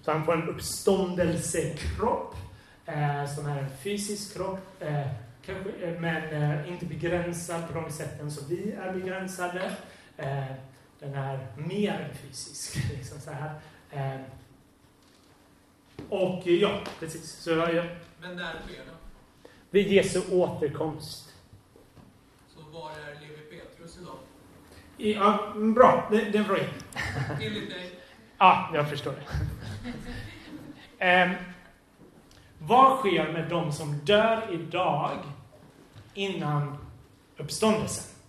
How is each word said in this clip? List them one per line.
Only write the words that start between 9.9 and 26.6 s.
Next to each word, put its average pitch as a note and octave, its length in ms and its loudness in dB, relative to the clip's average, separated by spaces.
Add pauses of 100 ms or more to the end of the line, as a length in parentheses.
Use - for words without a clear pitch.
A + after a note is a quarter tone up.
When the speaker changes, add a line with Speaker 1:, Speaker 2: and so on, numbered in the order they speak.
Speaker 1:
Eh, C#3 260 -4 (560)
den C#3 140 -8
är C3+ 420 -4
mer F3+ 380 -2 (160)
än - 60 -12
fysisk, - 600 -12
<laughs> - 220 -2
liksom - 220 -12
så D3+ 120 -12
här. D3 200 -8 (400)
Eh, C3+ 300 -4 (1900)
och, F#3 380 0
eh, E3+ 60 6
ja, G3+ 260 4 (200)
precis. D#3+ 320 -10
Så, - 180 -10
ja. E3 340 2 (380)
Speaker 2:
Men F3+ 140 -12
när F3 160 -8
sker E3+ 340 -12
det? E3 60 -16 (760)
Speaker 1:
Vid F#3+ 180 4
Jesu F#3 340 6 (100)
återkomst. D#3+ 1000 0 (1200)
Speaker 2:
Så D#3+ 60 -20 (180)
var D3+ 120 -12
är D3 300 -14
Levi D3+ 200 -18
Petrus E3 600 -18
idag? D3+ 140 -14 (840)
Speaker 1:
I, G#3+ 160 4
ja, G#3 400 4 (220)
bra, - 360 10
det, G#3+ 60 4
det G#3 200 2
är - 20 4
en G#3 60 2
fråga. E3+ 180 2 (800)